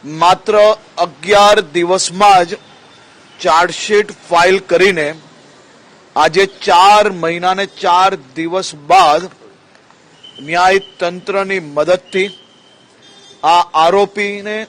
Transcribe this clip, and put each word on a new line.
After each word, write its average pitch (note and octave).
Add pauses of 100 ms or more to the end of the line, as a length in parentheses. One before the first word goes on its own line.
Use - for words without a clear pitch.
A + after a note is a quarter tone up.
માત્ર E3 (440)
અગિયાર G3+
દિવસમાં F3+
જ E3+ (880)
ચાર્જશીટ F3+
ફાઇલ F3
કરીને E3+ (1000)
આજે E3
ચાર G3+
મહિનાને F3+
ચાર F#3+
દિવસ E3
બાદ D#3 (1200)
ન્યાયતંત્રની F#3
મદદથી E3+ (1120)
આ E3+ (140)
આરોપીને G3+